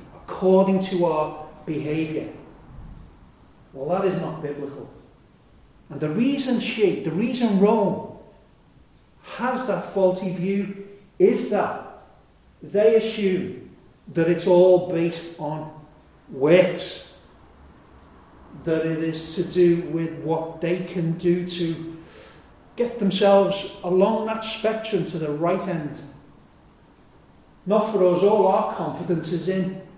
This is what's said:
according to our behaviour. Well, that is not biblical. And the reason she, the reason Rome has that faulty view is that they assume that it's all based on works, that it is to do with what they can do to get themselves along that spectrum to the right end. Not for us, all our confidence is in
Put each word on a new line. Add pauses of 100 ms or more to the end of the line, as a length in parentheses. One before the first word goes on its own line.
(160)
according
to
our (200)
behaviour. (1400)
Well,
that
is
not
biblical. (1040)
And
the
reason
she,
the
reason
Rome (1080)
has
that
faulty
view (320)
is
that (840)
they
assume (440)
that
it's
all
based
on (600)
works, (1500)
that
it
is
to
do (100)
with
what
they
can
do
to (800)
get
themselves (120)
along
that
spectrum
to
the
right
end. (1700)
Not
for
us,
all
our
confidence
is
in (160)